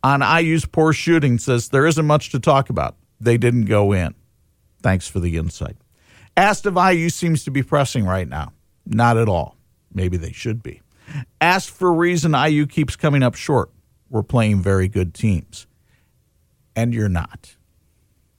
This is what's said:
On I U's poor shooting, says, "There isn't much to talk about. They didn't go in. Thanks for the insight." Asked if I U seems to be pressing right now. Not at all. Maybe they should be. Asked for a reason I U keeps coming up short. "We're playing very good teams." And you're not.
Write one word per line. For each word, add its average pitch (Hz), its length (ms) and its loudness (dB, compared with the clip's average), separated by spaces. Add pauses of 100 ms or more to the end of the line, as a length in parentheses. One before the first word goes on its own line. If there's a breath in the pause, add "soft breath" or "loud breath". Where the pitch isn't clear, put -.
On 139 200 2
I 147 180 2
U's 160 240 0
poor 156 300 2
shooting, 147 440 2
says, 120 300 -2
"There 139 180 2
isn't 160 200 0
much 151 240 2
to 139 100 -4
talk 135 300 2
about. 71 260 -4 (240)
They 117 160 2
didn't 120 300 2
go 101 260 2
in. 90 220 -2 (680)
Thanks 92 240 0
for - 140 -6
the 85 160 -2
insight." - 400 -8 (580 soft breath)
Asked 196 300 2
if 202 100 -2
I 185 180 4
U 165 180 0
seems 165 340 -2
to 143 60 -8
be 135 120 -2
pressing 127 440 0
right 92 200 -2
now. 71 280 -10 (320)
Not 117 320 2
at 113 100 2
all. 87 300 -4 (340)
Maybe 92 240 -2
they 82 160 -8
should 113 300 -8
be. - 180 -16 (580 loud breath)
Asked 175 300 2
for 180 220 -2
a - 20 2
reason 170 420 0
I 139 120 2
U 151 200 2
keeps 151 300 -4
coming 143 260 0
up 151 120 0
short. - 360 -2 (380)
"We're 110 140 -4
playing 107 400 0
very 95 260 2
good 92 240 -2
teams." - 540 -4 (1080)
And 117 200 -2
you're 107 160 0
not. - 460 -6 (840)